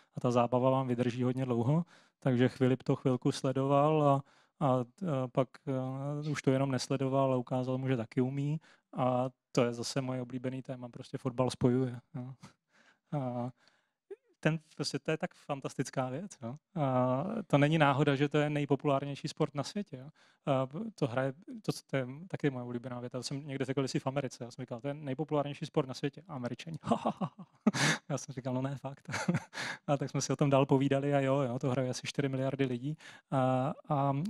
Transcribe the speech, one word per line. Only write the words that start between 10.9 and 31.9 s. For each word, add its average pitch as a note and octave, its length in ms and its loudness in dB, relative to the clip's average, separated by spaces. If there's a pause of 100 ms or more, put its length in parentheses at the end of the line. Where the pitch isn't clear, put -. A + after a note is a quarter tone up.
fotbal B2 320 0
spojuje, B2 500 2 (140)
no. B2+ 220 -10 (760)
A B2 400 -4 (920)
ten, D#3 160 4 (160)
prostě C#3+ 240 -4
to - 120 -4
je D#3 60 0
tak - 160 -6
fantastická C3+ 760 -4
věc, E3+ 320 -10
jo. A#2 140 -8 (260)
A B2+ 440 2 (220)
to D3 100 4
není D3 200 4
náhoda, C#3+ 380 4
že D3 140 0
to D3+ 80 0
je D3 120 2
nejpopulárnější C#3+ 800 -2
sport - 280 -2
na C#3 80 -4
světě, G3 340 -8
jo. C3+ 120 -16 (360)
A C3 220 0 (280)
to C#3+ 120 0
hraje, C3 260 0 (280)
to, D#3 100 -2 (180)
to C#3 80 -2
je B2+ 100 -2 (200)
taky D3 220 0
moje B2+ 140 -4
oblíbená B2 360 -8
věta, B2 200 -8
to A#2+ 40 -8
jsem D3 240 -8
někde C3+ 180 -4
řekl, C3+ 160 0
jestli C3 180 0
v - 80 -4
Americe, C3 360 -4
já A#2+ 80 -12
jsem C3 120 -12
říkal, A#2+ 180 -10
„To C#3 60 -6
je C#3+ 60 -4
nejpopulárnější C#3+ 720 -4
sport C#3 220 0
na B2+ 60 -8
světě“, D3 340 -6
Američani. C3+ 560 -8
<laughs> - 1300 0
Já C#3 80 0
jsem - 180 -10
říkal, B2+ 180 -4
„No B2+ 80 0
ne, C#3 140 -4
fakt.“ C#3 360 -12 (360)
<laughs> - 400 -10
A C#3+ 100 2
tak C#3 120 -4
jsme C#3 120 0
si - 120 -2
o - 20 2
tom D3 140 4
dál C3+ 160 6
povídali C#3 480 2
a C#3+ 60 4
jo, C3+ 200 2
jo, B2+ 200 -2
to C#3 100 0
hraje B2+ 200 0
asi - 180 -6